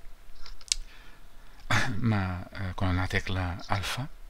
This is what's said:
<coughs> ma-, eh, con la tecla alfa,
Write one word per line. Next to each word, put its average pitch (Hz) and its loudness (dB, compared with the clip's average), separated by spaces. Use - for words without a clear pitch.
<coughs> 101 6
ma-, 95 2
eh, 95 -4
con 92 4
la 90 4
tecla 92 0
alfa, 101 0